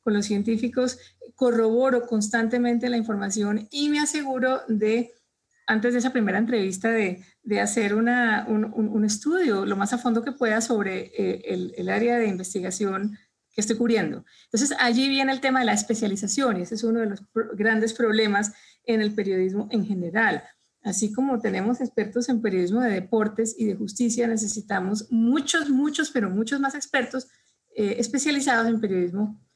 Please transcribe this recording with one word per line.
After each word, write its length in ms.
con 140
los 100
científicos, 720
corroboro 720
constantemente 800
la 80
información 720
y 200
me 100
aseguro 680
de, 460
antes 260
de 60
esa 140
primera 260
entrevista, 520
de, 340
de 180
hacer 340
una, 520
un, 180
un, 240
un 160
estudio 600
lo 80
más 180
a 60
fondo 240
que 80
pueda 300
sobre, 580
eh, 280
el, 300
el 120
área 300
de 100
investigación 880
que 80
estoy 160
cubriendo. 480
Entonces, 340
allí 300
viene 240
el 80
tema 180
de 80
la 60
especialización, 840
y 40
ese 140
es 80
uno 160
de 60
los 140
pro-, 220
grandes 380
problemas 600
en 160
el 120
periodismo 600
en 120
general. 600
Así 280
como 280
tenemos 400
expertos 480
en 140
periodismo 380
de 100
deportes 680
y 60
de 100
justicia, 540
necesitamos 840
muchos, 580
muchos, 440
pero 180
muchos 300
más 160
expertos, 500
eh, 240
especializados 720
en 120
periodismo 640